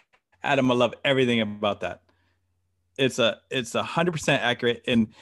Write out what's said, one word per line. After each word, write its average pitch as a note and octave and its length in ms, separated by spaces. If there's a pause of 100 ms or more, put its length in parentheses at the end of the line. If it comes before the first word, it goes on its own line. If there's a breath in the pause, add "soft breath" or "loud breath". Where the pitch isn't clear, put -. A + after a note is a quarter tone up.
(440 loud breath)
Adam, C3+ 280
I B2 40
love B2 200 (100)
everything C3 360
about G#2 400
that. F2 220 (960)
It's C3 220
a, A2+ 220 (100)
it's C3 240
a A#2 80
hundred E3+ 300
percent C#3+ 300
accurate. A#2+ 440
And A#2 220 (140 loud breath)